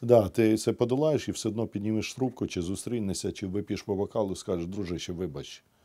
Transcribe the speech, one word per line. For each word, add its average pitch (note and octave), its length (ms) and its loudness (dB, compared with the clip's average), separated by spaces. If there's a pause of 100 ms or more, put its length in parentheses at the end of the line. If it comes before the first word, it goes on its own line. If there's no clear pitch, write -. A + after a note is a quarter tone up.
Да, A2+ 280 8
ти A2 280 4
це - 160 2
подолаєш C3+ 560 2
і - 20 -4
все A2 180 -2
одно G#2+ 180 -4
піднімеш G#2 460 -2
трубку, B2+ 340 -2
чи - 140 -4
зустрінешся, G2 680 -4
чи G2 160 -8
вип'єш G2+ 340 -4
по G2+ 140 -4
бокалу, G2 400 -2
скажеш: F2 320 -4
"Дружище, F2+ 460 -6
вибач, D#2+ 500 -8 (220)